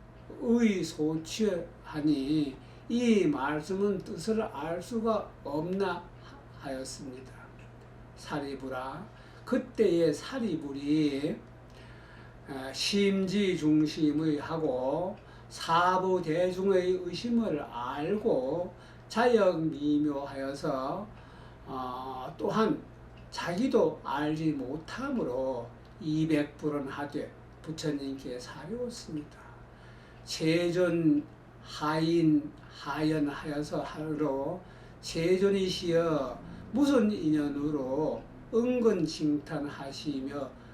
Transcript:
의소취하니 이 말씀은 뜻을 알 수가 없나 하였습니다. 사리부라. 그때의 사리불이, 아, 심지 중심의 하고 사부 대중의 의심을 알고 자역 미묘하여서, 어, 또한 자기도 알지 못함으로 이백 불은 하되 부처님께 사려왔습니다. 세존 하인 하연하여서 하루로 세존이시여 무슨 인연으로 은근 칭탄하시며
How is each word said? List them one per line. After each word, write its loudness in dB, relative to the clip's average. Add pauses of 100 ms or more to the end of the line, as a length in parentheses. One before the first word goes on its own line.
(400)
의소취하니 0 (320)
이 4
말씀은 0
뜻을 -4
알 -6
수가 -2 (140)
없나 -2 (560)
하였습니다. -10 (840)
사리부라. -6 (400)
그때의 2
사리불이, 0 (1120)
아, -8
심지 2
중심의 4
하고 -2 (320)
사부 4
대중의 2
의심을 0
알고 -2 (360)
자역 4
미묘하여서, -2 (580)
어, -8
또한 2 (500)
자기도 2
알지 0
못함으로 -4 (320)
이백 0
불은 -4
하되 -6 (300)
부처님께 -6
사려왔습니다. -10 (840)
세존 4 (400)
하인 2 (200)
하연하여서 -2
하루로 -2 (440)
세존이시여 2 (320)
무슨 6
인연으로 0 (320)
은근 4
칭탄하시며 -4 (240)